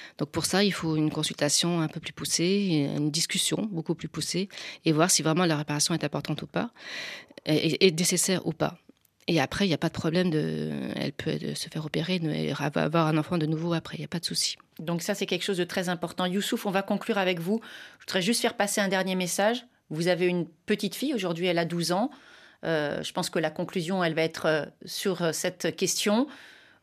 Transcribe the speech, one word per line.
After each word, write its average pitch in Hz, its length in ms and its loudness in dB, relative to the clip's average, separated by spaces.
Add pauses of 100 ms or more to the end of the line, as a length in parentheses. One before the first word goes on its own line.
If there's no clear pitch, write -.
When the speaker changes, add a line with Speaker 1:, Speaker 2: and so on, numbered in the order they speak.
(200)
Speaker 1:
Donc 151 100 -2
pour 160 160 -4
ça, 190 180 4
il 196 80 4
faut 160 240 -2
une 156 160 2
consultation 160 720 0
un 156 80 0
peu 160 100 -8
plus - 140 -12
poussée, 165 840 2
une 147 160 0
discussion 165 600 0
beaucoup 160 240 -4
plus 160 120 -10
poussée 175 400 -4 (380)
et 160 80 6
voir 165 180 6
si - 100 4
vraiment 160 240 4
la 160 120 4
réparation 147 360 0
est 156 120 0
importante 147 380 -4
ou 156 40 -12
pas, - 240 -4 (760)
et, 156 100 2
et, 160 320 4
et 180 40 8
nécessaire 175 560 0
ou 165 60 -2
pas. 151 240 -2 (520)
Et 165 120 4
après, 202 240 0
il - 20 2
n'y 170 60 4
a - 40 2
pas 165 120 0
de - 40 -6
problème 175 360 2
de, 156 400 -2 (260)
elle 143 160 -2
peut 156 260 -4 (160)
se - 140 -8
faire 156 180 -6
opérer, 165 340 -2
ne-, 156 140 -2
et 151 200 -2
va 147 300 0
avoir 156 240 2
un 160 100 2
enfant 156 200 0
de 156 80 2
nouveau 160 280 -2
après, 160 240 -4
il - 20 -10
n'y 151 60 -8
a - 40 -16
pas 170 100 -4
de - 60 -10
souci. - 300 -2 (240)
Speaker 2:
Donc 165 220 -4
ça, 202 140 -2
c'est 196 100 -2
quelque 180 180 -2
chose 196 140 0
de 175 80 2
très 180 240 -2
important. 175 360 -2
Youssouf, 196 400 0
on 202 60 0
va 190 100 2
conclure 208 360 -2
avec 185 240 2
vous. 202 180 0 (400)
Je - 60 -20
voudrais - 160 0
juste 233 200 2
faire 226 120 2
passer 202 260 0
un 202 80 2
dernier 190 280 2
message. 196 500 2 (240)
Vous 165 200 0
avez 180 180 4
une 175 200 2 (180)
petite 208 300 0
fille, 285 180 -2
aujourd'hui 180 340 0
elle 170 100 2
a 170 80 2
douze 170 280 0
ans. 220 160 2 (560)
Euh, 151 380 0
je - 100 -8
pense 180 160 -2
que 180 100 0
la 156 100 2
conclusion, 175 540 -2
elle 160 120 2
va 160 80 2
être, 160 220 -2
euh, 156 200 2 (200)
sur, 180 360 -2
euh, 165 100 2
cette 165 460 -2
question. 214 500 2 (560)